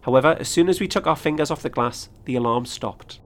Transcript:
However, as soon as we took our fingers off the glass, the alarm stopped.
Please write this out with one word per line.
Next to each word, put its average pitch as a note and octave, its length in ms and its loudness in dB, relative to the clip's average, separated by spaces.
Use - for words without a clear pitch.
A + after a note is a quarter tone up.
However, C3 380 4
as - 80 -8
soon E3+ 220 4
as F3 100 2
we F#3+ 80 -2
took - 180 -2
our D#3 100 2
fingers D3+ 360 -2
off D3+ 100 -4
the B2+ 80 -6
glass, - 400 -4
the B2+ 100 -4
alarm A#2+ 300 0
stopped. - 600 -10